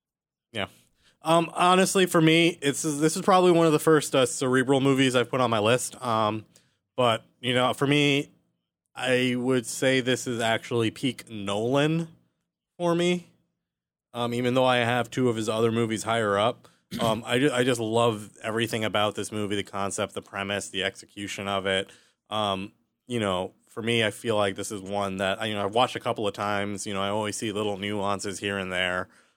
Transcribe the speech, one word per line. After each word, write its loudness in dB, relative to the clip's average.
Yeah. -6
Um, 2
honestly, 4
for 4
me, 6
it's, 0
this 0
is -6
probably 6
one 6
of 6
the 4
first, 2
uh, 6
cerebral 2
movies 4
I've 2
put 0
on 2
my 2
list. 0
Um, 0
but, 2
you -2
know, 2
for -2
me, 2
I 0
would 0
say 0
this -2
is -6
actually 0
peak -6
Nolan -2
for 0
me. -2
Um, -4
even -2
though 4
I 4
have 0
two 0
of 0
his -4
other 2
movies 0
higher 0
up, 0
um, 0
I -2
ju-, 2
I 0
just 0
love 0
everything -4
about 0
this -8
movie, -4
the -4
concept, -6
the -8
premise, -6
the -6
execution -8
of -4
it. -2
Um, -4
you -4
know, -2
for -14
me, 2
I 0
feel -4
like 0
this -10
is -10
one -4
that, -2
you -4
know, -4
I've -4
watched 0
a -8
couple -4
of -4
times. -4
You -6
know, -4
I -2
always -4
see -6
little -4
nuances -4
here -4
and -6
there, -2